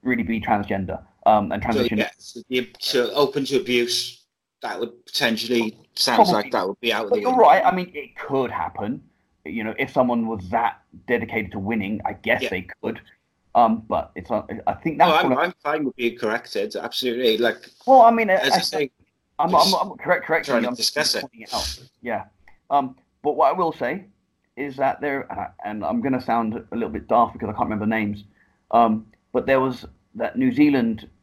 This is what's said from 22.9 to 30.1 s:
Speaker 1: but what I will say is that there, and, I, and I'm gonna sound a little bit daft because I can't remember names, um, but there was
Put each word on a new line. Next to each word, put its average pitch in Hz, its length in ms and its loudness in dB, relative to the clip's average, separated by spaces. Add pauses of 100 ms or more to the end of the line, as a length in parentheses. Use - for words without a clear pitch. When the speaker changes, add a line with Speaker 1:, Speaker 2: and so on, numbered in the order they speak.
Speaker 1:
but 143 140 -2
what 147 140 4
I - 20 0
will 170 220 0
say 139 320 -6 (500)
is 135 220 -8
that 135 240 0
there, 139 280 -4
and, - 100 -8
I, 98 100 -8 (160)
and 107 180 -8
I'm 101 160 -2
gonna 127 220 -2
sound 113 320 -2 (180)
a - 40 -10
little 113 140 -4
bit 110 200 -10
daft 113 240 2
because 104 160 -6
I - 20 -6
can't 107 140 -2
remember 104 200 -4
names, 104 380 -2 (480)
um, 110 360 2 (240)
but 120 140 -2
there 135 140 4
was 131 260 -4 (300)